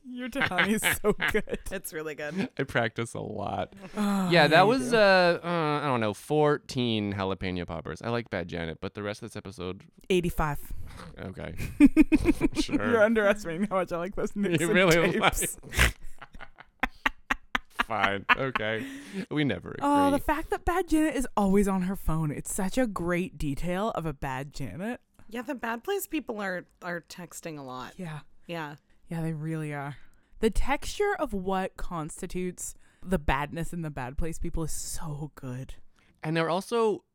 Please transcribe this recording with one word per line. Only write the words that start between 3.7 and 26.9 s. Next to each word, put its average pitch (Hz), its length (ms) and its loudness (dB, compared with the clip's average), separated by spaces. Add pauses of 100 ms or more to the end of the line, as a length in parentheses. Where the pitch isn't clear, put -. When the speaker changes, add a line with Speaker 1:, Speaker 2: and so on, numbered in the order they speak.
Speaker 1:
Oh, 202 340 2
Speaker 3:
Yeah, 170 180 8
that 160 140 8
Speaker 1:
you 196 40 8
Speaker 3:
was, 247 240 2
Speaker 1:
do. 233 60 4
Speaker 3:
uh, 185 480 6
uh, 156 360 0
I 143 60 -2
don't 127 140 2
know, 107 120 2
fourteen 123 1000 2
jalapeno 95 520 -2
poppers. 82 360 -8
I 110 80 -4
like 120 180 -4
Bad 90 200 -4
Janet, 82 320 -6
but 98 140 -8
the 104 80 -8
rest 104 200 -6
of 110 80 -12
this - 60 -12
episode 92 460 -8 (280)
Speaker 1:
Eighty-five. 170 480 0 (600)
Speaker 3:
Okay. 80 340 -10 (240)
Speaker 1:
<laughs> - 840 6
Speaker 3:
Sure. - 160 -2 (140)
Speaker 1:
You're 226 120 4
underestimating 208 680 2
how 185 80 -2
much 180 160 0
I 175 60 -4
like 175 180 -6
those - 160 -4
Speaker 3:
<laughs> - 40 -8
You 202 60 -2
Speaker 1:
Nixon 170 260 2
Speaker 3:
really 175 440 6
Speaker 1:
tapes. - 500 0
Speaker 3:
like - 380 2
<laughs> - 1900 -6
Fine. 98 380 0 (120)
Okay. 110 480 -2 (460)
We 151 140 2
never 101 360 -2
Speaker 1:
Oh, 285 300 4
the 285 60 4
Speaker 3:
agree. 277 80 2
Speaker 1:
fact 311 260 -2
that 392 140 -2
Bad 359 240 2
Janet 214 280 4
is 262 100 0 (100)
always 202 320 6
on 190 140 2
her 190 140 -2
phone. 160 340 0
It's - 220 -6
such 190 260 0
a 262 80 4
great 175 520 -2
detail 175 520 -2
of - 160 -4
a 156 60 -4
Bad 139 420 -6
Janet. 175 460 -8 (280)
Speaker 2:
Yeah, 240 140 -8
the 269 120 -6
Bad 233 300 -6
Place 392 220 -2
people 240 340 -4
are, 185 240 -4 (180)
are 175 260 -4